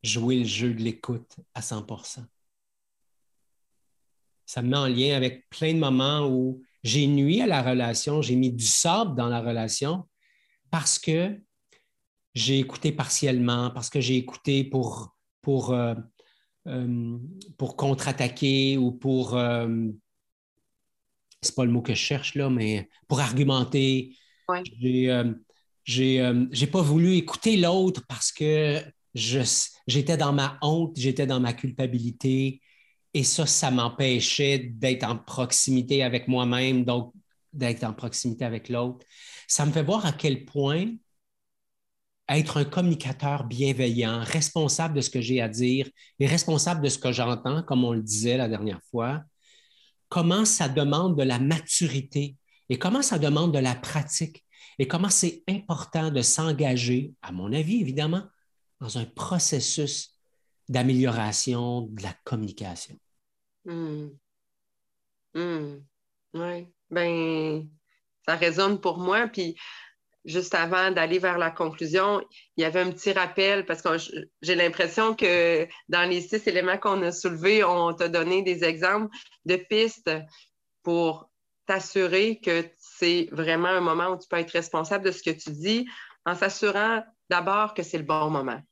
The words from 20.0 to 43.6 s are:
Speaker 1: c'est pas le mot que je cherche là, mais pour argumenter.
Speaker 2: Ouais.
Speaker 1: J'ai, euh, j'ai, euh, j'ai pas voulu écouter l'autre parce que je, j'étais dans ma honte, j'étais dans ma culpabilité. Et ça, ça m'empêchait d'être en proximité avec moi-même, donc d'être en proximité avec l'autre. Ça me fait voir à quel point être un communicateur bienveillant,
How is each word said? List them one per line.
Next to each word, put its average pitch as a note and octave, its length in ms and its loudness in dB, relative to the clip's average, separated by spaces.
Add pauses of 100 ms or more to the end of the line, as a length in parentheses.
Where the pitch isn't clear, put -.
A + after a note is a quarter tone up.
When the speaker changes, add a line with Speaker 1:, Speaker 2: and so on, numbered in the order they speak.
Speaker 1:
c'est - 140 -4
pas B2+ 100 0
le A#2+ 60 4
mot A#2+ 120 2
que A#2+ 120 -2
je - 60 -2
cherche - 340 -4
là, C#3 160 0
mais G#2+ 380 -2 (180)
pour C3 140 0
argumenter. C3 960 2 (320)
Speaker 2:
Ouais. F3+ 140 -2 (180)
Speaker 1:
J'ai, B2+ 280 2
euh, A#2+ 240 2 (520)
j'ai, C3 360 2
euh, B2 320 2
j'ai C3+ 140 0
pas F#3 160 2
voulu E3 340 6
écouter G#3 400 2
l'autre F#3 520 2
parce - 240 -4
que D3+ 480 2 (340)
je, A#2+ 260 0 (460)
j'étais C#3+ 300 2
dans D3 160 2
ma C3+ 300 0
honte, D#3+ 340 0
j'étais C3 300 0
dans C3 140 0
ma A#2+ 120 0
culpabilité. C3 1080 -2 (520)
Et C#3+ 120 2
ça, - 200 2
ça D3 280 2
m'empêchait B2+ 880 2
d'être B2 440 -2
en A2 140 -2
proximité B2+ 880 0
avec B2 240 -2
moi-même, B2+ 560 2
donc A#2+ 280 -2 (400)
d'être A#2+ 300 -2
en A2+ 100 -4
proximité A#2 520 -6
avec A2+ 240 -6
l'autre. B2 360 -4 (440)
Ça D3 180 2
me D3+ 60 2
fait D#3 100 2
voir F#3+ 240 0
à D3+ 60 2
quel D3 320 -2
point D3 420 0 (1400)
être D3+ 300 2
un C#3+ 60 4
communicateur C#3+ 800 0
bienveillant, A#2+ 800 0